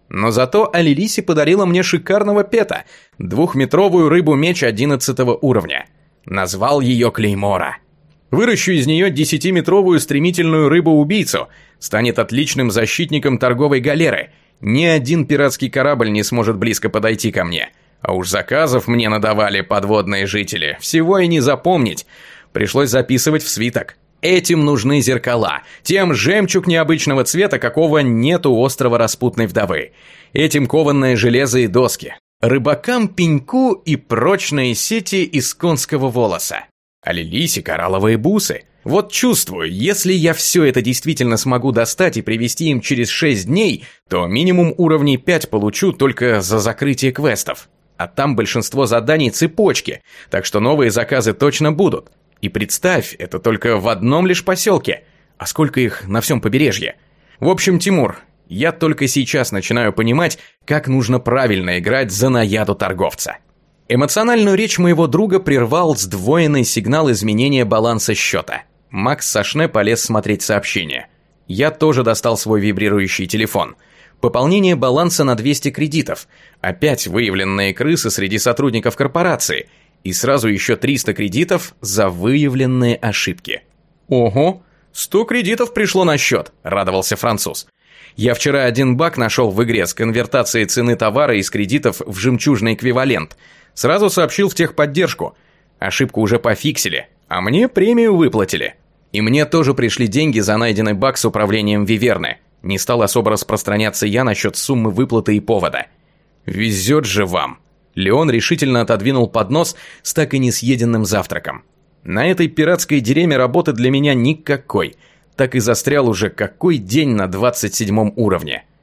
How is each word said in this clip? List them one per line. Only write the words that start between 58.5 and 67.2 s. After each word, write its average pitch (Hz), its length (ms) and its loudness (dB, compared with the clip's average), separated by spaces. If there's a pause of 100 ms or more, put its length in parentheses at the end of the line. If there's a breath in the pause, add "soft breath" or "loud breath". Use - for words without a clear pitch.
только 156 360 0
сейчас 135 440 -2
начинаю 107 400 0
понимать, 135 460 0 (260 loud breath)
как 151 240 -2
нужно 127 300 2
правильно 107 600 0
играть 110 340 -2
за 104 160 0
наяду 107 460 0
торговца. 92 640 -4 (500)
Эмоциональную 202 680 2
речь 214 220 -2
моего 170 300 4
друга 190 320 2
прервал 143 560 2
сдвоенный 123 680 0
сигнал 127 460 0
изменения 117 540 0